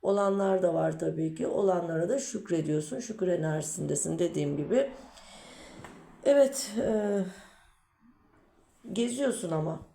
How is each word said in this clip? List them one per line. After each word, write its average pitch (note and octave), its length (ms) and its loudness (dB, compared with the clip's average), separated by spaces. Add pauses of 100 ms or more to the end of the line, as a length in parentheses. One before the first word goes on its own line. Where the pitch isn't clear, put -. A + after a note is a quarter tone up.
Olanlar G3 600 2
da E3+ 120 2
var D#3+ 240 0
tabii D#3+ 360 -2
ki. B3 120 -4
Olanlara E3+ 600 2
da C4 100 0
şükrediyorsun. D#3+ 800 -2
Şükür G3 280 -2
enerjisindesin D#3 920 -2
dediğim D#3 380 0
gibi. E3+ 340 2 (1300)
Evet, C#4 560 4
e, G#3 400 2 (1700)
geziyorsun A#3+ 580 0
ama. D#3+ 300 -2 (140)